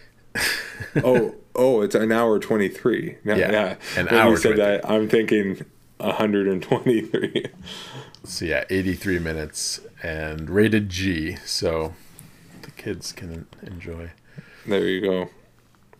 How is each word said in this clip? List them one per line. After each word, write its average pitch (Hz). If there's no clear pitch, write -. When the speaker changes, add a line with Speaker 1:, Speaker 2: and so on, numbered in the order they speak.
Speaker 1:
<laughs> -
Speaker 2:
Oh, 120
oh, 127
it's 101
an 110
hour 113
twenty-three. 101
Now, 104
Speaker 1:
Yeah, 104
Speaker 2:
yeah. 101
Speaker 1:
an 90
Speaker 2:
When 104
Speaker 1:
hour 113
Speaker 2:
you 107
said 110
Speaker 1:
twenty-three. 101
Speaker 2:
that, -
I'm 110
thinking 104
a 101
hundred 101
and 95
twenty-three. -
Speaker 1:
So -
yeah, 76
eighty-three 92
minutes 80
and 78
rated 104
G, 90
so 82
the -
kids -
can 85
enjoy. 85
Speaker 2:
There 95
you 92
go. 92